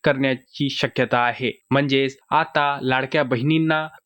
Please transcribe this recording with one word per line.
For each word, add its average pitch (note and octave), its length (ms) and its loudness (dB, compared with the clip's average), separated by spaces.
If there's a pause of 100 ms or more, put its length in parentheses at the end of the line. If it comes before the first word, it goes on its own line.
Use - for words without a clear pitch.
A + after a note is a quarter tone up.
करण्याची C3+ 680 0
शक्यता B2 480 -2
आहे. A#2+ 440 -2 (100)
म्हणजेच C3+ 460 0 (140)
आता D3 500 0
लाडक्या C3 420 0
बहिणींना D#3 640 0 (180)